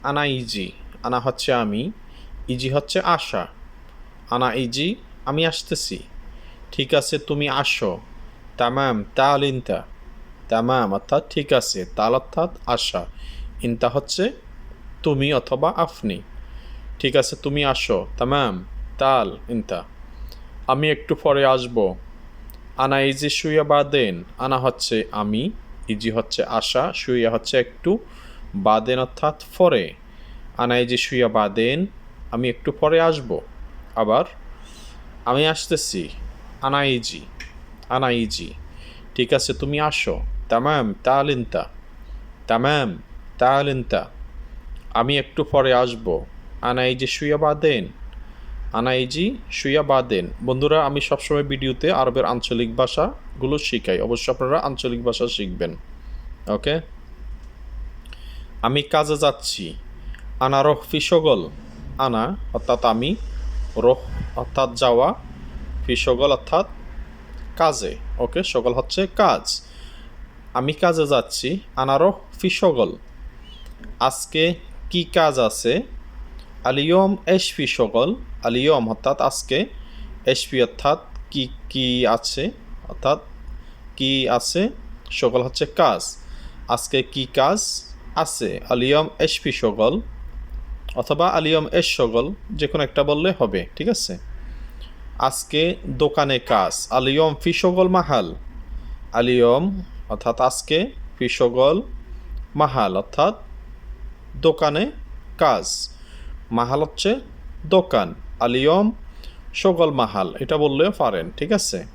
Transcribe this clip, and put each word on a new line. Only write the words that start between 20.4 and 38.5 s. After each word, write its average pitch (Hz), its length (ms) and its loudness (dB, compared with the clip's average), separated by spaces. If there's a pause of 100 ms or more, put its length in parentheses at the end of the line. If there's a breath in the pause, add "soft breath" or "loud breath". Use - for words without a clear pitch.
আমি 135 220 2
একটু 147 260 0
পরে 139 300 4
আসবো। 123 400 4 (920)
আনা 135 240 4
ইজি 139 280 2
শুয়া 151 420 2
বাদেন। 139 440 4 (240)
আনা 131 200 0
হচ্ছে 123 360 0 (160)
আমি, 107 320 0 (460)
ইজি 110 220 0
হচ্ছে 113 380 -2
আসা, 113 340 0 (100)
শুয়া 120 380 2
হচ্ছে 117 280 -2
একটু, - 340 0 (720 loud breath)
বাদেন 113 320 4
অর্থাৎ 151 380 -2 (160)
পরে। 151 300 6 (760 loud breath)
আনা 120 220 2
ইজি 123 180 2
শুয়া 123 320 2
বাদেন, 110 480 2 (540)
আমি 120 180 -2
একটু - 220 -4
পরে 156 300 4
আসবো। 143 360 2 (580)
আবার 113 300 4 (1000 loud breath)
আমি 127 220 2
আসতেছি। 160 560 -2 (580)
আনা 139 240 0
ইজি, 120 360 -2 (680)
আনা 131 220 2
ইজি। 110 380 -2 (640 loud breath)